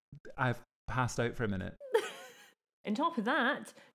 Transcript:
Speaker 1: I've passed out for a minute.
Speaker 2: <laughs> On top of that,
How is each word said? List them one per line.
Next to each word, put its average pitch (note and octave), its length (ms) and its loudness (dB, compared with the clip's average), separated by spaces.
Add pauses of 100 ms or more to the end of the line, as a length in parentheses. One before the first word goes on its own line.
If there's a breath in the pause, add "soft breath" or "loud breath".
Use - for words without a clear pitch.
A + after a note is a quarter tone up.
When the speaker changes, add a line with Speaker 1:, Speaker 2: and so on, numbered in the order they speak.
(380)
Speaker 1:
I've B2+ 220 2 (300)
passed B2 320 0
out A#2 140 2
for B2 100 0
a - 20 2
minute. F#2 280 -2 (180)
Speaker 2:
<laughs> - 920 -2
On G#3 80 0
top D#4 220 0
of G#3 80 0
that, B3 480 2 (220 loud breath)